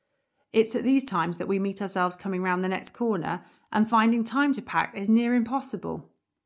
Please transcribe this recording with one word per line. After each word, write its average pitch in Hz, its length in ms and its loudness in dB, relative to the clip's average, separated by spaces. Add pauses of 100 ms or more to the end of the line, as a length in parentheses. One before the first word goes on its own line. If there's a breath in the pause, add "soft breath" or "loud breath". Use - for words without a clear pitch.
(540)
It's 220 220 2
at - 80 -2
these 269 220 2
times 170 320 -2
that 175 100 -4
we 190 120 0
meet 196 220 -4
ourselves 180 360 -2
coming 185 240 -4
round 185 200 0
the 185 80 -2
next - 240 -6
corner, 180 520 -2 (260 soft breath)
and 214 180 2
finding 226 360 4
time 277 280 0
to 294 80 -4
pack - 320 -2
is 202 140 -6
near 233 260 4
impossible. 226 760 -2 (360)